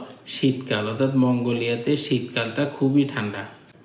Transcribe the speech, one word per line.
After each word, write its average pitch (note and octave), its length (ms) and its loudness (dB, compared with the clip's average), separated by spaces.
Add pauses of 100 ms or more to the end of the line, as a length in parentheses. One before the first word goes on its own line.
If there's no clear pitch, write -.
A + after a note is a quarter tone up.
(280)
শীতকাল, A2 600 0
অর্থাৎ C3 280 0
মঙ্গোলিয়াতে A#2+ 800 2
শীতকালটা A#2+ 680 -2
খুবই C#3 400 2
ঠান্ডা। G2+ 420 -4 (380)